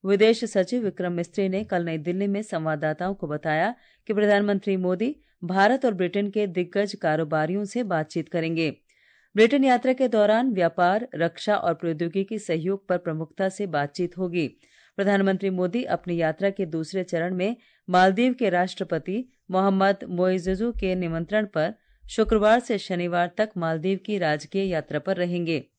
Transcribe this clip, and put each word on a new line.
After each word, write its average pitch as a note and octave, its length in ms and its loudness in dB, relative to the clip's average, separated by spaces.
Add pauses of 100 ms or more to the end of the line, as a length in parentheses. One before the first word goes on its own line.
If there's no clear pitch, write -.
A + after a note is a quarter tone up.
विदेश G#3+ 420 4
सचिव G#3+ 380 0
विक्रम F3+ 280 -4
मिस्त्री F3 380 -2
ने G3 140 -2
कल F3+ 220 -2
नई E3 120 -4
दिल्ली F3+ 300 -2
में G3+ 140 -2
संवाददाताओं D#3 720 -4
को F3 140 -8
बताया D#3 460 -2 (360)
कि G#3+ 40 -2
प्रधानमंत्री G3+ 640 2
मोदी F#3 380 0 (280)
भारत G3+ 420 4
और A3+ 80 2
ब्रिटेन F#3+ 360 0
के G#3 180 0
दिग्गज F3+ 480 -2
कारोबारियों D#3+ 720 0
से A#3+ 180 -4
बातचीत E3 460 -4
करेंगे। E3 400 -2 (680)
ब्रिटेन A#3+ 280 4
यात्रा B3+ 300 4
के B3+ 140 2
दौरान A3 460 4
व्यापार, F3+ 600 2
रक्षा E3 420 0
और E3+ 160 0
प्रौद्योगिकी E3+ 680 -4
सहयोग F#3 480 -4
पर F3+ 100 0
प्रमुखता E3+ 520 -4
से G3+ 180 -6
बातचीत D#3 500 -4
होगी। F3 300 -2 (500)
प्रधानमंत्री G3 520 2
मोदी F#3 360 -2
अपनी F3 320 -4
यात्रा E3 320 0
के G3 160 -4
दूसरे D#3+ 380 -6
चरण F3+ 320 -2
में G3+ 200 -2 (320)
मालदीव F#3+ 460 4
के A3+ 160 0
राष्ट्रपति F#3 760 -2 (280)
मोहम्मद F#3+ 580 2
मोइजेजू F#3 600 0
के F#3+ 240 -2
निमंत्रण F3 520 -2
पर E3 260 -2 (300)
शुक्रवार A3 560 4
से A#3 180 -2
शनिवार F3 600 -2
तक G#3+ 200 0
मालदीव E3 480 -2
की G#3 120 -2
राजकीय F3 500 -2
यात्रा D3+ 320 -2
पर F#3+ 180 -2
रहेंगे। F3 460 -2 (160)